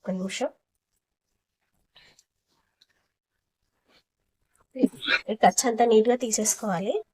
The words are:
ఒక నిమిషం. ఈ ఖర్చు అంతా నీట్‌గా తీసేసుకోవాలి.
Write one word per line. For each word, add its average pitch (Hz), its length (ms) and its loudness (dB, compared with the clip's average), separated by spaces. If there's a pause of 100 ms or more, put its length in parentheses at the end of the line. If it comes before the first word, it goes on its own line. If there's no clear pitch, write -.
ఒక 185 160 -8
నిమిషం. 190 320 -6 (4000)
ఈ 220 40 -2 (100)
ఖర్చు - 240 4
అంతా 226 240 2
నీట్‌గా 233 320 6
తీసేసుకోవాలి. 214 680 -4 (200)